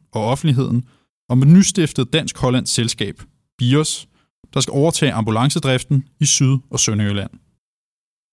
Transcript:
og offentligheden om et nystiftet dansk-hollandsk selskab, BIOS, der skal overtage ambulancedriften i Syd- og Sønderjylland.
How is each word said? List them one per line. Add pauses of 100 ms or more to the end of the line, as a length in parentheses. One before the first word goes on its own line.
(120)
og
offentligheden (400)
om
et
nystiftet
dansk-hollandsk
selskab, (360)
BIOS, (460)
der
skal
overtage
ambulancedriften (120)
i
Syd- (120)
og
Sønderjylland. (1040)